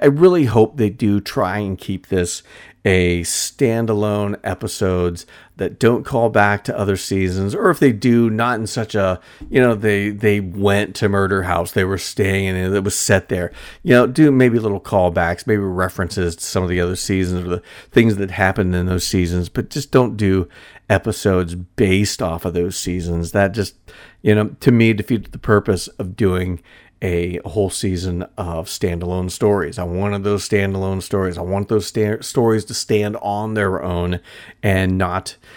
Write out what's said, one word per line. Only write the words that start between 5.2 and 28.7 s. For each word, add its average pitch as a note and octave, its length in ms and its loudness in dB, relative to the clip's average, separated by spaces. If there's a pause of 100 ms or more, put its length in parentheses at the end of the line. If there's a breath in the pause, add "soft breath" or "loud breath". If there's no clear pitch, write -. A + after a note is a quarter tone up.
that F#2 200 -6
don't A#2 240 2
call A#2 280 0
back G#2 340 2
to A2 140 -6
other G2+ 180 0
seasons, F#2+ 580 -2
or - 140 0
if E3+ 100 0
they C3+ 140 4
do, A#2 380 2
not A#2 280 0
in A2 80 -6
such A2 280 -6
a, F#2+ 260 0 (300 loud breath)
you C3+ 100 2
know, B2 140 4
they, G#2 340 0
they G#2 320 0
went G2 560 0
to G#2+ 120 0
Murder G2 340 0
House, F2 300 -2
they G2 120 0
were F#2+ 140 -2
staying G2 480 -2
in F#2+ 100 -2
it, F#2 160 -2
it G2 100 0
was G2+ 160 -4
set F#2+ 300 0
there. F2+ 240 -4 (300 loud breath)
You D3 100 4
know, B2 140 6
do D3 240 6
maybe B2+ 280 4
little G#2 220 -2
callbacks, F2+ 680 0
maybe G#2+ 140 2
references F#2 760 -2
to - 80 -12
some - 180 -2
of F2+ 80 -2
the F2+ 100 0
other F2+ 160 -2
seasons F#2 480 -2
or F2+ 40 -8
the F2 140 -4 (280 loud breath)
things A2+ 260 4
that G2 140 -4
happened F#2 440 0
in F2+ 120 0
those F2+ 200 -2
seasons, F2+ 440 0
but - 180 -6
just - 220 -8
don't B2 260 4
do F#2+ 320 2 (400 loud breath)
episodes F#2+ 680 0
based F#2+ 680 0
off E2+ 240 -4
of E2+ 80 -4
those F2 220 -2
seasons. E2+ 560 -4
That G2 200 2
just, G#2 220 -4 (480 loud breath)
you G#2+ 120 4
know, G#2+ 260 0
to C3+ 120 4
me, A2+ 220 6
defeated G#2 380 -4
the - 60 -12
purpose G2+ 500 0
of F#2+ 280 -10
doing F#2 460 0 (400 soft breath)
a F2 440 -2
whole F#2 240 0
season F2+ 520 -4 (140)
of E2+ 300 -6
standalone F2+ 640 -4